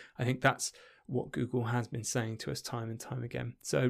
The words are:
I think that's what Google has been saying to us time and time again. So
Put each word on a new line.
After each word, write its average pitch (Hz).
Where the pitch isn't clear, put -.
I 123
think 127
that's -
what 127
Google 127
has 113
been 117
saying 113
to -
us 117
time 113
and 113
time 127
again. 120
So 135